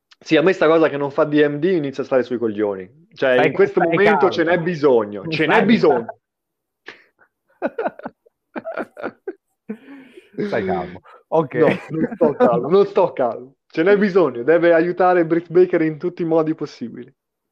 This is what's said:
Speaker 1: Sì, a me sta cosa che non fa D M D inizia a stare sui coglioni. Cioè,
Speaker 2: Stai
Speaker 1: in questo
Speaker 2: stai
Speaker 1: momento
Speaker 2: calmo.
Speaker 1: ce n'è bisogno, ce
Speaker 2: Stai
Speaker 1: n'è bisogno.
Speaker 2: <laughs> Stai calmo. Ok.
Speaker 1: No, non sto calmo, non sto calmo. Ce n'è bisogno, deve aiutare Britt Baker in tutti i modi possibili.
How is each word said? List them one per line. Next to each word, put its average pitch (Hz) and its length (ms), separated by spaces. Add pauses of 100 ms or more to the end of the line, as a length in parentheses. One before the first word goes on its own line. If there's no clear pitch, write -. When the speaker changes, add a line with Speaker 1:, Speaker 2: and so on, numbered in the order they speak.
(180)
Speaker 1:
Sì, - 180
a 147 60
me 185 120
sta 170 140
cosa 160 200
che 139 80
non 143 140
fa 156 140
D 147 220
M 147 120
D 147 60
inizia 147 380
a 113 40
stare 127 160
sui 120 160
coglioni. 101 760
Cioè, 131 220
Speaker 2:
Stai 143 140
Speaker 1:
in 139 40
questo 196 280
Speaker 2:
stai 170 120
Speaker 1:
momento 180 360
Speaker 2:
calmo. - 40
Speaker 1:
ce 170 120
n'è 175 140
bisogno, 135 720
ce 160 160
Speaker 2:
Stai 196 160
Speaker 1:
n'è 208 60
bisogno. 160 520 (1400)
Speaker 2:
<laughs> - 1600 (1300)
Stai 123 180
calmo. 90 360 (280)
Ok. 160 260
Speaker 1:
No, 127 120 (240)
non 160 240
sto 156 200
calmo, 131 340
non 196 180
sto 196 260
calmo. 123 420 (120)
Ce - 160
n'è 202 140
bisogno, 175 460
deve 165 300
aiutare 175 520
Britt 165 260
Baker 175 320
in 156 160
tutti 175 240
i - 20
modi 160 300
possibili. 135 580 (400)